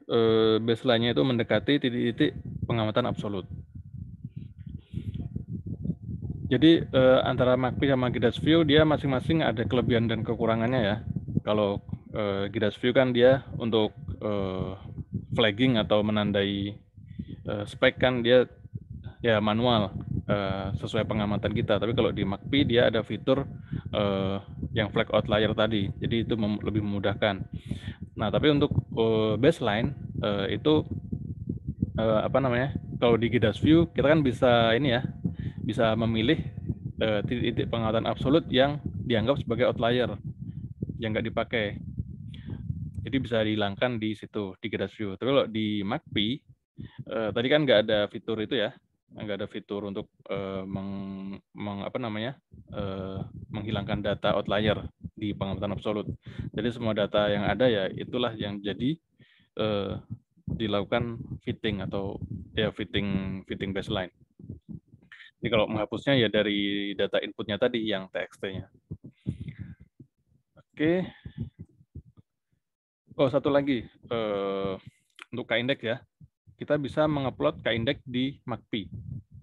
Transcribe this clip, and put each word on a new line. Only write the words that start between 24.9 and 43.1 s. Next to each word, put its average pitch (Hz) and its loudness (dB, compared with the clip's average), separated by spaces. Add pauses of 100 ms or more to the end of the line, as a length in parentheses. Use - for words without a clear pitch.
flag 113 0
outlier 107 2
tadi. 107 0
Jadi 113 0
itu 113 -2
mem-, 104 -2
lebih 107 0
memudahkan. 101 0 (720)
Nah, 110 0
tapi 127 4
untuk, 143 4 (240)
eh, 110 2
baseline, 120 2 (300)
eh, 101 0
itu, 151 2 (1120)
eh, 110 2
apa - 2
namanya? 131 0 (260)
Kalau 117 4
di 117 2
Gidas 110 2
View 165 6
kita 147 4
kan 160 4
bisa 117 6
ini 131 2
ya, 127 2 (600)
bisa 110 2
memilih, 113 2 (640)
eh, 107 2
titik-titik 120 -2
pengamatan 113 0
absolut 127 2
yang 139 4
dianggap 123 0
sebagai 117 2
outlier, 113 0 (800)
yang 110 -4
nggak 110 0
dipakai. 110 -2 (1300)
Jadi 131 -2